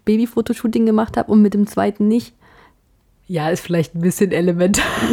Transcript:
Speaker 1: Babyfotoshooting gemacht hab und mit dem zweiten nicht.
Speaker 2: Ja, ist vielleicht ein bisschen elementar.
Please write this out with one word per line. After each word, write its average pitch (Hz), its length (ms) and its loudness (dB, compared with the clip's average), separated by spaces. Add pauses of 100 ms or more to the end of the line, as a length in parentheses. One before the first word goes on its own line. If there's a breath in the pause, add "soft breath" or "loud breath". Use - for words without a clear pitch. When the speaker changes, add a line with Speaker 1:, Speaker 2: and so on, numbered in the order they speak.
Speaker 1:
Babyfotoshooting 226 800 0
gemacht 220 320 0
hab 233 100 -2
und 214 140 4
mit 208 140 2
dem 202 100 2
zweiten 208 420 -2
nicht. 233 280 -2 (920 soft breath)
Speaker 2:
Ja, 160 220 -4
ist 180 120 -4
vielleicht 170 340 -4
ein 165 60 -4
bisschen 180 320 0
elementar. 180 500 0 (300)